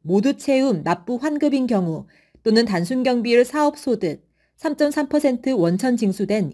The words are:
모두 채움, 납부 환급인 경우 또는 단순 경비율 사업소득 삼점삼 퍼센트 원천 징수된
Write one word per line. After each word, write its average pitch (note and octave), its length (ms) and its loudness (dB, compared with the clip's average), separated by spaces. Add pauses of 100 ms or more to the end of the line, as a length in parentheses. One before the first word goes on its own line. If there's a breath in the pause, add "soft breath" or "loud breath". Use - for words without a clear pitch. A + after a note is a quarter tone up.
모두 G#3 340 2
채움, C4 480 0
납부 F3 320 -4
환급인 C#4+ 500 0
경우 F#3 400 -2 (380 soft breath)
또는 A3+ 200 4
단순 G#3 380 -2
경비율 A#3+ 420 4
사업소득 B3+ 800 -2 (300)
삼점삼 D4 540 -2
퍼센트 C4+ 420 0
원천 G#3 460 2
징수된 G3 580 -2